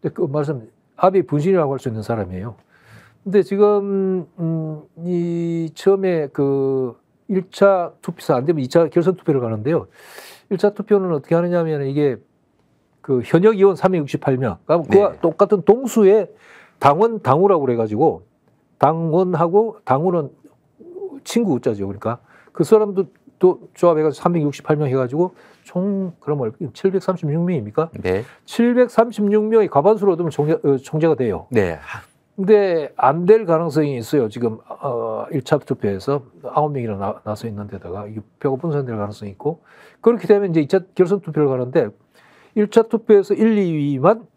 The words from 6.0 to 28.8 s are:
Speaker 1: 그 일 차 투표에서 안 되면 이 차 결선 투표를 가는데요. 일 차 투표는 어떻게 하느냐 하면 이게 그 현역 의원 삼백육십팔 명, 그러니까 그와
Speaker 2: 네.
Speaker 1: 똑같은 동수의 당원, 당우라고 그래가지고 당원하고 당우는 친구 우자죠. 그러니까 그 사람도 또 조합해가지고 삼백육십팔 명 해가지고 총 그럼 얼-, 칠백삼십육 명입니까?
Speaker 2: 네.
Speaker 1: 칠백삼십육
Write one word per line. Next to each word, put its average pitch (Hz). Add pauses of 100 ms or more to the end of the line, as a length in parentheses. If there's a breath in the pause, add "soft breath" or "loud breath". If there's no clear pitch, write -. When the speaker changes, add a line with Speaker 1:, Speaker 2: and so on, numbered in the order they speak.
Speaker 1:
그 135 (340)
일 185
차 190 (100)
투표에서 -
안 127
되면 156
이 123
차 165
결선 170
투표를 139
가는데요. 113 (640 loud breath)
일 190
차 202
투표는 202
어떻게 151
하느냐 175
하면 156
이게 135 (840)
그 131
현역 196
의원 190
삼백육십팔 147
명, 127
그러니까 165
그와 202
Speaker 2:
네. -
Speaker 1:
똑같은 185
동수의 214 (480 soft breath)
당원, 196
당우라고 160
그래가지고 117 (560)
당원하고 170
당우는 156 (920)
친구 214
우자죠. 107
그러니까 104 (340 soft breath)
그 170
사람도 202 (320)
또 180
조합해가지고 156
삼백육십팔 156
명 147
해가지고 135 (300 soft breath)
총 190
그럼 143
얼-, 113 (200)
칠백삼십육 170
명입니까? 160 (120)
Speaker 2:
네. 92 (220 loud breath)
Speaker 1:
칠백삼십육 233